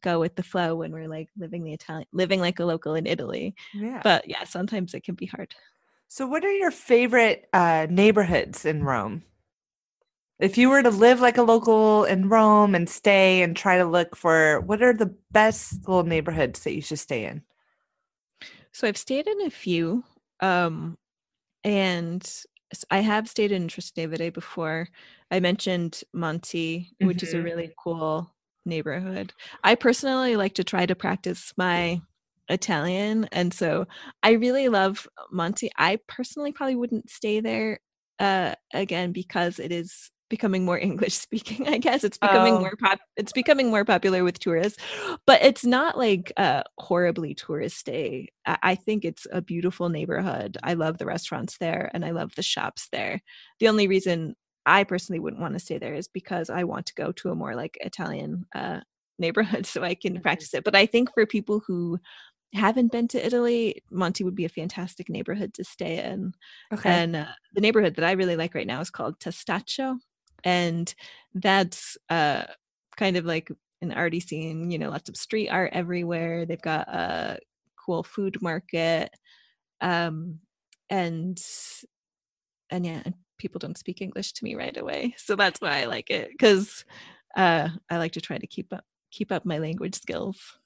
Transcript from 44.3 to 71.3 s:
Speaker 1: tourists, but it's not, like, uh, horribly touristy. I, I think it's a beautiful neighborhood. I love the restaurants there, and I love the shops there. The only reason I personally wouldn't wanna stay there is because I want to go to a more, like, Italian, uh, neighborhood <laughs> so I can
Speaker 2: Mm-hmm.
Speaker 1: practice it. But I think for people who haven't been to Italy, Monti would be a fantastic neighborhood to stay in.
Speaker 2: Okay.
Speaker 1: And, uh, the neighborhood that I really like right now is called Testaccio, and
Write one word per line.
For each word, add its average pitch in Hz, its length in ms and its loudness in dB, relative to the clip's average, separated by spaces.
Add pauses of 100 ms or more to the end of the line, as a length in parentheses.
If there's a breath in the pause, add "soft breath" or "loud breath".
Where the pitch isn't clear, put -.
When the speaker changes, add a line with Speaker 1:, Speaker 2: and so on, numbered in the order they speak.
Speaker 1:
tourists, 180 420 0 (460 loud breath)
but 269 160 10
it's - 220 6
not, 262 320 2
like, 202 400 0
uh, 147 260 2 (160)
horribly 170 560 0
touristy. - 920 -8 (180)
I, - 180 -2
I 185 120 4
think 214 300 -4
it's - 260 -8
a 185 100 -4
beautiful 175 480 -4
neighborhood. 165 760 -4
I 175 120 -2
love 165 240 -2
the - 80 -6
restaurants - 520 -8
there, - 340 -4
and 165 120 -4
I 160 60 -4
love 170 240 -6
the - 80 -6
shops - 480 -6
there. - 300 -6 (380 soft breath)
The 208 100 6
only 214 180 4
reason 185 480 0 (320)
I 190 180 8
personally 180 340 -4
wouldn't - 240 -8
wanna 160 160 -6
stay 165 200 -8
there - 160 -8
is 160 140 -10
because 180 420 -8
I 180 140 -2
want 175 220 -8
to - 80 -14
go - 180 -6
to - 180 -8
a 175 40 -4
more, 160 200 -6
like, - 260 -10
Italian, 151 640 -8 (100)
uh, - 260 -8 (380)
neighborhood 180 460 -2
<laughs> - 20 -10
so - 160 -6
I 175 120 -4
can 185 220 -6
Speaker 2:
Mm-hmm. 175 40 -10
Speaker 1:
practice 156 340 -2
it. 135 100 -4
But 208 100 0
I 196 120 8
think 240 260 2
for 233 140 4
people 214 400 -2
who 175 320 -4 (560 loud breath)
haven't 226 360 2
been 233 180 -2
to - 160 -2
Italy, 240 680 0
Monti 185 340 -2
would 180 100 -4
be 180 100 -4
a 165 40 -4
fantastic 175 600 -10
neighborhood - 460 -6
to 190 100 -10
stay 170 380 -8
in. 185 300 -8 (380 soft breath)
Speaker 2:
Okay. 180 320 2
Speaker 1:
And, 170 120 -2
uh, 151 120 -6 (260)
the 196 80 0
neighborhood 214 360 4
that 185 80 0
I 175 80 4
really 185 240 0
like 165 180 -4
right - 120 -6
now 127 140 -6
is 175 100 -8
called 139 300 -8
Testaccio, 254 800 -6 (460)
and 175 480 0 (420 loud breath)